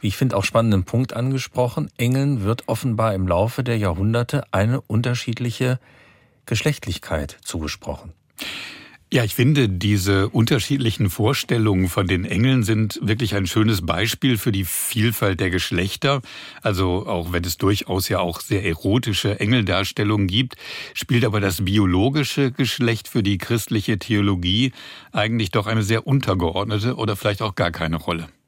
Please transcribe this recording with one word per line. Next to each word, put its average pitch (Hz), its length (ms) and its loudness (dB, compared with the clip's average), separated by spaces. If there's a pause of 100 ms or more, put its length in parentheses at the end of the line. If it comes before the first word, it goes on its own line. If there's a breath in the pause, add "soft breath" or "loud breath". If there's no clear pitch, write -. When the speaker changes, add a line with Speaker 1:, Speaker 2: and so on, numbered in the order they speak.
Speaker 1:
wie 117 60 0
ich 98 100 -2
finde, 131 180 2
auch 98 80 0
spannenden 113 400 2
Punkt 123 300 -2
angesprochen. 127 800 -2
Engeln 131 480 2
wird 110 240 0
offenbar 113 460 0
im 95 120 0
Laufe 98 380 2
der 120 140 0
Jahrhunderte 107 760 0
eine 110 300 2
unterschiedliche 123 1000 -2 (640 soft breath)
Geschlechtlichkeit - 1000 -2
zugesprochen. 78 680 -8 (1000 loud breath)
Speaker 2:
Ja, 120 100 4
ich 107 120 -2
finde, 143 340 4
diese 95 600 2
unterschiedlichen 113 840 2
Vorstellungen 107 760 2
von 95 200 0
den 90 180 0
Engeln 123 380 2
sind 110 400 0
wirklich 107 320 0
ein 98 100 0
schönes 107 400 2
Beispiel 107 540 0
für - 120 -2
die 95 140 0
Vielfalt 104 720 0
der 95 120 0
Geschlechter. 95 720 0 (400 loud breath)
Also 92 420 0
auch 87 260 -4
wenn 87 120 -2
es 87 160 -6
durchaus 98 500 0
ja 98 80 0
auch 87 240 -2
sehr 101 240 -2
erotische 101 760 0
Engeldarstellungen 104 840 0
gibt, 101 300 0 (400 loud breath)
spielt 117 300 0
aber 107 160 2
das 95 220 0
biologische 107 880 2
Geschlecht 117 560 -2
für 123 140 -2
die 101 160 2
christliche 110 600 -2
Theologie 101 720 0 (400 loud breath)
eigentlich 110 400 0
doch 104 160 0
eine 110 160 2
sehr 110 240 0
untergeordnete 104 880 0
oder 107 200 -2
vielleicht 104 280 -2
auch 104 100 -2
gar 87 160 0
keine 82 280 -4
Rolle. 82 320 -4 (180)